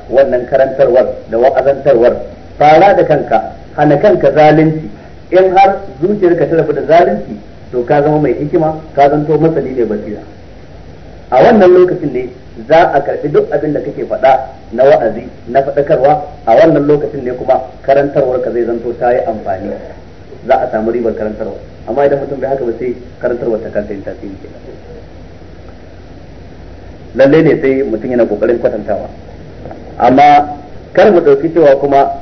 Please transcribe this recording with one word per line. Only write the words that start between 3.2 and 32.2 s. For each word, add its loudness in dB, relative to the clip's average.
hana 2
kanka 2
zalunci. 2
In 2
har 4
zuciyarka 0
ta -2
rabu -2
da -4
zalunci, 0
to -4
ka 0
zama 0
mai 0
hikima, -2
ka 4
zanto -2
masani -2
mai -2
basira. -8
A 2
wannan 6
lokacin 2
ne -6
za 4
a 0
karɓi -6
duk 0
abin -4
da -4
kake -8
faɗa 0
na 0
wa'azi, 2
na 0
faɗakarwa, 0
a 0
wannan 4
lokacin -2
ne -6
kuma -2
karantarwar 0
ka -4
zai -2
zanto -6
ta 0
yi 0
amfani. -6
Za 2
a -4
samu -2
ribar -2
karantarwa. -8
Amma 0
idan 0
mutum -8
bai -6
haka -4
ba -4
sai -6
karantarwar -4
ta -10
kasa -6
yin -12
tasiri -14
kenan. -20
Lalle 4
ne 2
sai 0
mutum -6
yana 2
kokarin -2
kwatantawa. -4
Amma 4
kar 4
mu 4
ɗauki 2
cewa 4
kuma 0